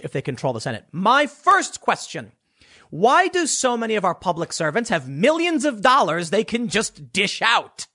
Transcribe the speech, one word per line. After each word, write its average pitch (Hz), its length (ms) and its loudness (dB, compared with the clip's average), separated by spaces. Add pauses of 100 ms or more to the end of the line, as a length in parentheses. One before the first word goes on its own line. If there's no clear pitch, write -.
if - 80 -10
they 139 80 -4
control 131 320 -4
the 110 80 -8
Senate. 113 320 -8
My 240 340 2
first - 540 0
question, 151 500 -4 (580)
why 269 380 4
do 349 180 0
so 247 300 0
many 226 200 -2
of 196 100 -2
our 170 100 0
public 165 380 -4
servants 165 360 -2
have 147 180 -2
millions 294 580 0
of 233 160 -2
dollars 180 480 2
they 208 140 0
can 233 240 -4
just 156 460 -6
dish 202 280 -2
out? 214 540 0